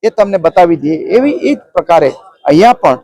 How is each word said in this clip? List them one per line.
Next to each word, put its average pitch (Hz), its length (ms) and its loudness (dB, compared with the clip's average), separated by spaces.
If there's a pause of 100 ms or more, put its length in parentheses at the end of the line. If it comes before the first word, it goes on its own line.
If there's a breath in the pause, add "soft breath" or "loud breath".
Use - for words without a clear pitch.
એ 226 60 0
તમને 202 280 -2
બતાવી 170 380 0
દઈએ. 151 220 -4
એવી, 254 340 -2
એ 294 220 -4
જ - 40 -4
પ્રકારે 151 560 -2 (320)
અહીંયા 185 280 4
પણ 139 300 0